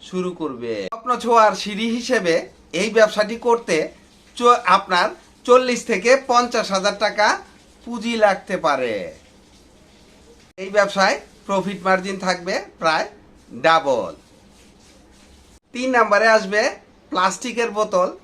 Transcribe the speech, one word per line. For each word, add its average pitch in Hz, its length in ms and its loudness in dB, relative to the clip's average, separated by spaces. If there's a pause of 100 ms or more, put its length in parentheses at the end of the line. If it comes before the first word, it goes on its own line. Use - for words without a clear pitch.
শুরু 180 240 -6
করবে। 127 400 -8 (200)
স্বপ্ন - 180 -6 (120)
ছোঁয়ার 220 320 4
সিঁড়ি 208 320 -6 (100)
হিসেবে 214 360 0 (400)
এই 196 160 -2
ব্যবসাটি 214 480 2
করতে 233 380 0 (640)
চ-, 240 240 4 (160)
আপনার 190 300 0 (360)
চল্লিশ 247 360 4 (120)
থেকে 214 200 2 (160)
পঞ্চাশ 240 440 0
হাজার 196 280 -2
টাকা 208 280 0 (580)
পুঁজি 233 300 -6
লাগতে 196 420 0
পারে। 135 360 -2 (1600)
এই 190 120 -10
ব্যবসায় 196 460 2 (300)
প্রফিট 190 400 -2
মার্জিন 190 340 0
থাকবে 185 340 -4 (260)
প্রায় 165 280 0 (440)
ডাবল। 135 640 0 (1600)
তিন 254 240 -4
নম্বরে 214 300 4
আসবে 214 340 2 (500)
প্লাস্টিকের 220 600 -2
বোতল 196 380 0 (140)